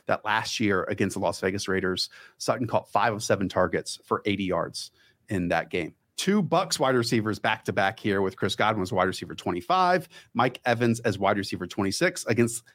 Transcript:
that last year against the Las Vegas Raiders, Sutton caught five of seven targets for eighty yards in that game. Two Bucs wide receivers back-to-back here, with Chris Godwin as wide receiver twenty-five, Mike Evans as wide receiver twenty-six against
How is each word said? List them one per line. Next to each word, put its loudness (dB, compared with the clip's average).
that -2
last -2
year 2
against -2
the -6
Las -2
Vegas -2
Raiders, -2
Sutton -2
caught -2
five 2
of -6
seven 0
targets 0
for -2
eighty 0
yards -4
in -2
that 0
game. -4
Two 2
Bucs 0
wide 2
receivers 0
back-to-back -2
here, 0
with 0
Chris -2
Godwin 2
as -4
wide 2
receiver -4
twenty-five, 0
Mike 2
Evans 4
as 0
wide 2
receiver -4
twenty-six -2
against 0